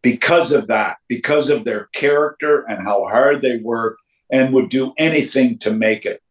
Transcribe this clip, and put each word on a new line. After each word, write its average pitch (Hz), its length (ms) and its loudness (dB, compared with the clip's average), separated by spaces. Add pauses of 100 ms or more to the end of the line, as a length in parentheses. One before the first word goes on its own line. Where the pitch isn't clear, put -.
because 165 500 2
of - 160 0
that, 107 300 -2 (100)
because 147 420 -2
of 110 140 0
their 107 280 -6
character 147 760 0
and 95 180 -8
how 101 200 0
hard 127 360 2
they 123 140 0
worked 113 440 -6 (300)
and 131 240 2
would 127 140 4
do 131 280 -2
anything 135 640 0
to 107 140 -2
make 110 340 0
it. - 240 -6